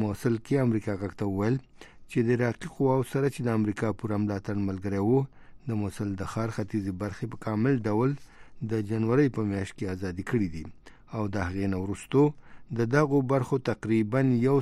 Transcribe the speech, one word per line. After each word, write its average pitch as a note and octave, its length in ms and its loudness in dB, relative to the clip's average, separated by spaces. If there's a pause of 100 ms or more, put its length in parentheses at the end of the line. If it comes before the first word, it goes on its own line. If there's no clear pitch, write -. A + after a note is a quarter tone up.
موصل G#2+ 340 0 (100)
کې C3+ 200 2
امریکا A2 360 0
غږ G2 180 -4
ته G#2+ 60 -2
وویل G2+ 320 2 (520)
چې - 120 -8
د A2+ 140 2
عراقي A#2+ 400 -2
قواو C3 360 2
سره C#3 220 0
چې - 100 -8
د A#2+ 60 0 (100)
امریکا G#2+ 280 0 (100)
پوره G#2 260 -4
ملاتړ G2+ 320 -2 (120)
ملګری G2 340 -2
و، B2+ 240 4 (420)
د A#2+ 40 -4 (100)
موصل G2+ 280 -4 (100)
د F#2+ 120 -8
ښار A2+ 240 -4
ختیځې G2+ 360 -4 (100)
برخې G#2 320 -6
په - 120 -10
کامل A2+ 280 2 (140)
ډول A2+ 240 2 (580)
د A2 40 -2 (140)
جنوري A2+ 480 2
په A2+ 140 -2
میاشت G2 260 -4
کې G2 180 -6
ازادي F#2 360 -6
کړي A2 260 2
دي D#2 80 -8 (520)
او A2+ 80 -4 (100)
د - 20 -4 (120)
هغې G2 260 -2
نه F#2 60 0
وروستو G2+ 440 2 (540)
د A#2 160 2
دغو C#3+ 240 4 (140)
برخو C3+ 260 2 (120)
تقریباً A2 520 2 (260)
یو C#3 140 4